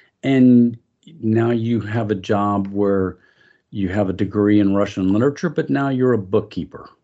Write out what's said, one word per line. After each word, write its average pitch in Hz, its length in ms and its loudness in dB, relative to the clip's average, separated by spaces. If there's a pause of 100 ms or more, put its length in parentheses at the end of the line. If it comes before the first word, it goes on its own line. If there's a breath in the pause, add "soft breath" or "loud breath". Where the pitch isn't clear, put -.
(220 soft breath)
and 123 560 4 (420)
now 113 300 0
you 113 320 -2
have 107 280 -4
a 107 40 2
job 101 540 -2
where 98 500 0 (540 soft breath)
you 95 180 -4
have 98 180 -2
a 92 60 -4
degree 104 440 0
in 98 160 2
Russian 101 380 -2
literature, 139 380 0
but 151 180 -4
now 139 220 -2
you're 127 240 2
a 110 40 0
bookkeeper 95 680 -6 (160)